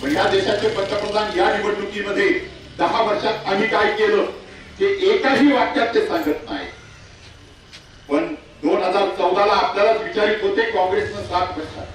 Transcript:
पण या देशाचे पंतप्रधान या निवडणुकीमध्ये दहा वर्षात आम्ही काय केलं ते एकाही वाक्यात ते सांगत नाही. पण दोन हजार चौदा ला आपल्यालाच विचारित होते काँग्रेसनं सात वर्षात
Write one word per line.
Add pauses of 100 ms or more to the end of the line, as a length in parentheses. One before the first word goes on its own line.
पण
या
देशाचे
पंतप्रधान
या
निवडणुकीमध्ये (480)
दहा
वर्षात
आम्ही
काय
केलं (540)
ते (280)
एकाही
वाक्यात
ते
सांगत
नाही. (1400)
पण (300)
दोन
हजार
चौदा
ला
आपल्यालाच
विचारित
होते
काँग्रेसनं
सात
वर्षात